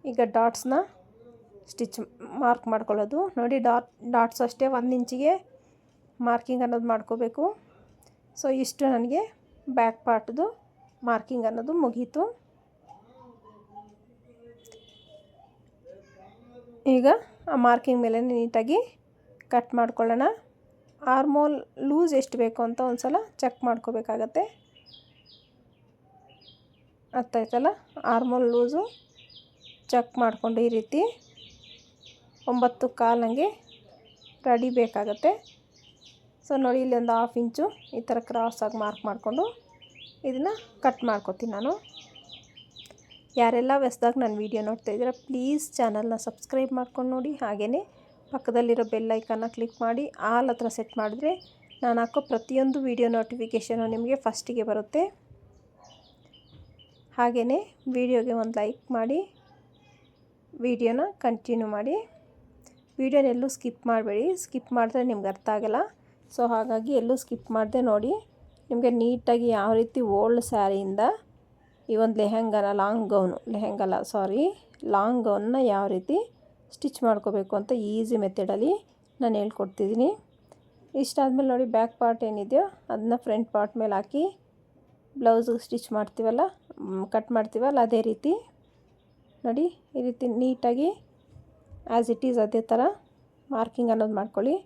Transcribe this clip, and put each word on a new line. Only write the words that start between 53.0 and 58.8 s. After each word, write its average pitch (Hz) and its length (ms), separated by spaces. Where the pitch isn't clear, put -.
ನೋಟಿಫಿಕೇಷನು 226 800
ನಿಮಗೆ 233 300
ಫಸ್ಟಿಗೆ 226 460
ಬರುತ್ತೆ. 214 340
ಹಾಗೆಯೇ 240 420
ವಿಡಿಯೋಗೆ 247 440
ಒಂದು 226 200
ಲೈಕ್ 220 200